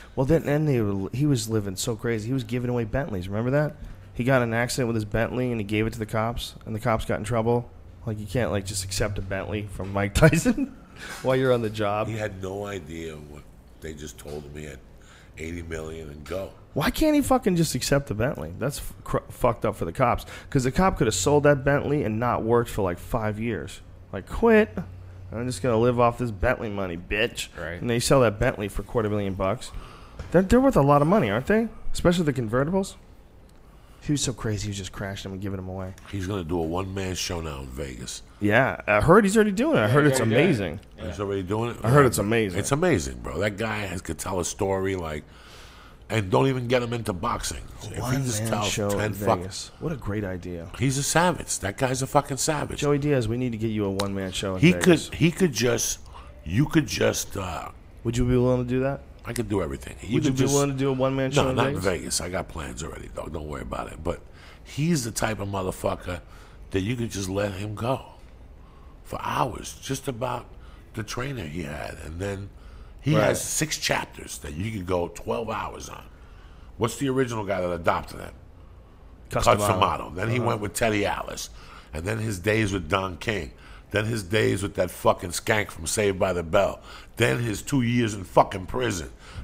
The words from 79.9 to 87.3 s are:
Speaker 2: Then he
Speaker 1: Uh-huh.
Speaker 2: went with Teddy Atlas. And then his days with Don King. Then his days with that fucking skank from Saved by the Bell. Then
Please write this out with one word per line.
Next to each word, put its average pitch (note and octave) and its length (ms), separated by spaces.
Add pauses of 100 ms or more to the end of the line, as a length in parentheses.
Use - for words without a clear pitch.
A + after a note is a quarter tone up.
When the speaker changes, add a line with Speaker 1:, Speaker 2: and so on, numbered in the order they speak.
Speaker 2:
Then F#2+ 160
he A#2+ 80
Speaker 1:
Uh-huh. A#2+ 120
Speaker 2:
went A2+ 120
with G#2 140
Teddy G#2+ 280
Atlas. - 460 (440)
And D#2 120
then G#2+ 140
his G#2+ 180
days G#2+ 360
with F2 160
Don F#2+ 280
King. F#2 360 (380)
Then G#2+ 140
his A2+ 180
days G#2+ 380
with G2 140
that F2+ 160
fucking - 380
skank G#2 420
from D#2+ 160
Saved G2+ 320
by F#2+ 140
the F2 100
Bell. F2 360 (380)
Then B2 220